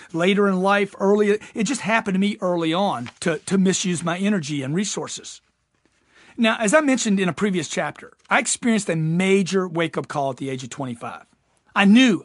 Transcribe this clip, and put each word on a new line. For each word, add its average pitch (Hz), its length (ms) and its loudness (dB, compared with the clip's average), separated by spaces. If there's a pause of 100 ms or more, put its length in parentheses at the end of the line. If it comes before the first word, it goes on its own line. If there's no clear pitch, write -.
(120)
later 196 360 2
in 185 120 0
life, 202 400 0
early. 208 380 2 (160)
It 233 100 -2
just 233 160 -4
happened 214 360 -2
to - 20 0
me 202 240 0
early 170 320 0
on 156 360 -2 (100)
to, 165 180 -2
to - 180 -2
misuse 180 480 0
my 170 140 -4
energy 175 440 -2
and 135 120 -4
resources. 175 640 -8 (960)
Now, 226 240 0
as 214 140 2
I 311 80 6
mentioned 233 360 2
in 185 120 0
a - 20 -2
previous 185 360 -2
chapter, - 440 -8 (160)
I 208 100 2
experienced 226 520 0
a 165 60 -2
major 185 680 2
wake-up 165 420 -4
call 139 200 -4
at 127 80 -6
the 135 140 -8
age 131 120 -8
of 131 60 -14
twenty-five. 120 560 -10 (520)
I 202 100 6
knew, 220 380 6